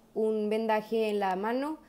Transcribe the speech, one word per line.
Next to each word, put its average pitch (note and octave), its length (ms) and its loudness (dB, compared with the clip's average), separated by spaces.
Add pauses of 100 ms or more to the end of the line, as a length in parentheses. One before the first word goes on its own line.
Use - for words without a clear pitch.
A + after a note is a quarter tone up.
(160)
un A3 340 0
vendaje A3 640 0
en G#3 80 0
la F#3+ 160 0
mano B3+ 420 -2 (120)